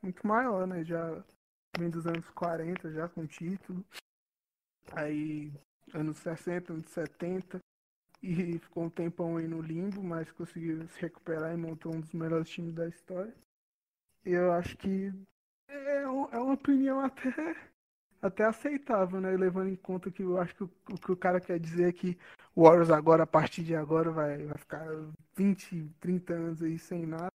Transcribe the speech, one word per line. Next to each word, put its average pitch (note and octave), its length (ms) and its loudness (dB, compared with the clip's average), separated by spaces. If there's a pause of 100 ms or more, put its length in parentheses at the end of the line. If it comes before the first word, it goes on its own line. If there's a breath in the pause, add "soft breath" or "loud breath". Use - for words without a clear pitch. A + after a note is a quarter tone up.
muito F#3 260 -8
maior, G#3+ 400 0
né? F3+ 180 -6
Já E3 400 -6 (540)
vem E3+ 120 -2
dos E3 160 -6
anos E3+ 240 -6
quarenta E3+ 640 -6
já D#3 160 -6
com E3 180 -10
título. F3+ 580 -10 (1080 loud breath)
Aí, D3+ 600 -6 (400)
anos D#3 260 -4
sessenta, F3 540 -6
anos D#3+ 160 -10
setenta. F3+ 720 -6 (640)
E E3+ 360 -2
ficou - 260 -6
um E3 60 -4
tempão E3+ 460 -4
aí E3 100 -2
no D#3+ 140 -6
limbo, F3+ 420 -6
mas E3 300 -6
conseguiu E3 560 -8
se - 120 -16
recuperar D#3+ 520 -6
e E3+ 40 -4
montou E3 380 -6
um D#3+ 60 -4
dos D#3 120 -12
melhores E3 360 -2
times E3 260 -8
da E3 140 -4
história. F#3+ 460 -10 (880)
Eu F3+ 280 4
acho F3 240 -2
que G3 360 -2 (560)
é C#4 400 -2
um, C4+ 220 0
é A#3 80 -4
uma C4+ 160 2
opinião C4+ 460 4
até, C4+ 680 -4 (500)
até G3 240 0
aceitável, A3 760 0
né? F#3+ 160 0
Levando F#3 340 0
em F#3+ 60 -6
conta F#3 340 -6
que G3 120 -8
eu F3+ 160 0
acho F3 160 -2
que - 100 -6
o, F3 60 -12 (200)
o F#3+ 80 -8
que - 140 -4
o F3+ 40 0
cara F3+ 240 0
quer F3+ 180 -4
dizer E3+ 300 2
é F3 40 2
que F3+ 260 -4 (360 loud breath)
o F3 100 8
Warriors E3 260 12
agora, D#3+ 320 8
a D#3 40 4
partir D#3 360 2
de E3 120 -2
agora, D#3+ 360 0
vai, D3+ 340 -2
vai D3+ 140 -8
ficar D#3 260 -12 (500)
vinte, F3+ 540 0 (120)
trinta F3+ 340 -2
anos E3 280 -4
aí E3 160 -2
sem E3+ 280 -6
nada. E3 320 -6